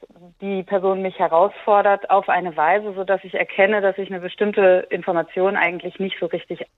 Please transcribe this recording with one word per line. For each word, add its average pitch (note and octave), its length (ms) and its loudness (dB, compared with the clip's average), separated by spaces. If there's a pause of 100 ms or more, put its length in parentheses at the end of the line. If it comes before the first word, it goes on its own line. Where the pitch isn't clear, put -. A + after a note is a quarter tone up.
(400)
die G3 240 -6
Person F#3+ 380 -2
mich F#3 180 -6
herausfordert G3 920 2
auf G3 200 2
eine F3+ 260 -2
Weise, F#3+ 380 0
so F#3+ 100 -6
dass F#3+ 220 -2
ich F3+ 80 -18
erkenne, G3 480 0
dass F#3+ 160 0
ich F#3+ 120 -8
eine F#3 120 -10
bestimmte F#3+ 680 2
Information F#3 680 -2
eigentlich F3 420 -4
nicht F#3+ 220 -6
so E3+ 60 -4
richtig - 380 -8 (120)